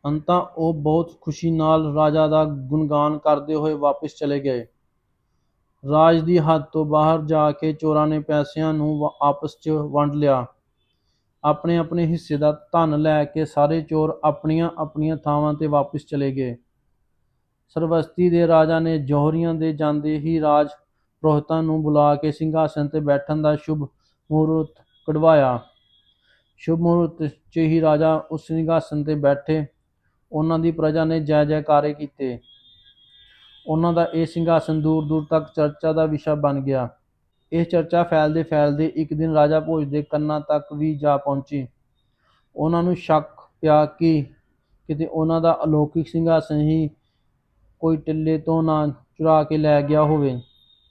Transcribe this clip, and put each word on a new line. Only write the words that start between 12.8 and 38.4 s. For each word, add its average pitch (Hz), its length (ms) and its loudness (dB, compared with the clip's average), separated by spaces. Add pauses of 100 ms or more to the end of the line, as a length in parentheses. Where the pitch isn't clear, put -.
ਲੈ 151 240 2
ਕੇ 151 200 -4
ਸਾਰੇ 156 360 0
ਚੋਰ 156 420 -2
ਆਪਣੀਆਂ 156 540 0
ਆਪਣੀਆਂ 156 400 -4
ਥਾਵਾਂ 151 360 -2
'ਤੇ 156 140 -4
ਵਾਪਸ 147 380 -2
ਚਲੇ 143 260 -4
ਗਏ। 127 240 -6 (1120)
ਸਰਵਸਤੀ 165 600 0
ਦੇ 170 180 4
ਰਾਜਾ 160 320 4
ਨੇ 165 200 0
ਜੌਹਰੀਆਂ 151 540 0
ਦੇ 160 200 -2
ਜਾਂਦੇ 151 440 -2
ਹੀ 156 240 -2
ਰਾਜ 147 260 4 (540)
ਪੁਰੋਹਿਤਾਂ 156 420 0
ਨੂੰ 156 200 0
ਬੁਲਾ 147 320 4
ਕੇ 147 160 -2
ਸਿੰਘਾਸਨ 156 540 -2
'ਤੇ 156 140 -4
ਬੈਠਣ 147 420 -2
ਦਾ 151 140 2
ਸ਼ੁਭ 156 240 -4 (520)
ਮਹੂਰਤ 156 380 0 (380)
ਕਢਵਾਇਆ। 151 520 2 (1000)
ਸ਼ੁਭ 165 220 -2
ਮਹੂਰਤ 170 520 0 (200)
'ਚ - 60 -6
ਹੀ 160 240 2
ਰਾਜਾ 156 500 2
ਉਸ 160 160 -10
ਸਿੰਘਾਸਨ 160 540 -2
'ਤੇ 151 140 -2
ਬੈਠੇ। 143 500 0 (680)
ਉਹਨਾਂ 160 280 0
ਦੀ 165 120 0
ਪ੍ਰਜਾ 156 320 0
ਨੇ 160 160 0
ਜੈ 151 260 2
ਜੈਕਾਰੇ 147 480 0
ਕੀਤੇ। 139 460 -8 (1300)
ਉਹਨਾਂ 165 260 0
ਦਾ 170 200 2
ਇਹ 160 120 0
ਸਿੰਘਾਸਨ 160 560 0
ਦੂਰ 156 240 0
ਦੂਰ 151 240 -2
ਤੱਕ 156 260 -2
ਚਰਚਾ 151 380 -2
ਦਾ 160 120 2
ਵਿਸ਼ਾ 151 300 -2
ਬਣ 143 260 -2
ਗਿਆ। 131 280 -2 (640)
ਇਹ 170 120 0
ਚਰਚਾ 170 380 0
ਫੈਲਦੇ 156 400 0